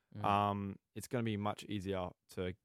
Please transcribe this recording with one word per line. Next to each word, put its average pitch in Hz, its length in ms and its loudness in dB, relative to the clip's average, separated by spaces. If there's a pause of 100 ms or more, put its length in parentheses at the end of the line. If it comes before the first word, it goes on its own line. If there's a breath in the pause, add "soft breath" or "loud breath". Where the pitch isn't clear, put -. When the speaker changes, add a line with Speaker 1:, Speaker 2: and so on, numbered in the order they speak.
(160)
Speaker 1:
Mm. 104 80 -4
Speaker 2:
um, 101 520 4 (180)
it's 107 140 -10
gonna 120 160 0
be 110 120 0
much 104 280 -2
easier 92 440 -2 (220)
to 92 240 -4 (100)